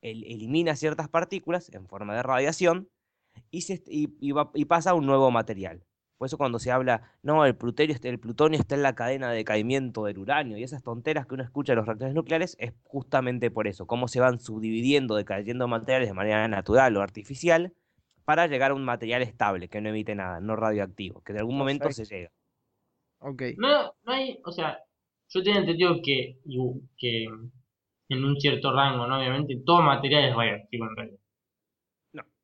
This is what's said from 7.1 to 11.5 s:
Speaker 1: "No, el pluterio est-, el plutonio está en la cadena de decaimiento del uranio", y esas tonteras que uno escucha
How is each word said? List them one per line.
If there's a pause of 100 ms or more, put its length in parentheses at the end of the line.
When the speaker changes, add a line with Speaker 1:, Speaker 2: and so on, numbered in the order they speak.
Speaker 1:
"No,
el
pluterio
est-,
el
plutonio
está
en
la
cadena
de
decaimiento
del
uranio",
y
esas
tonteras
que
uno
escucha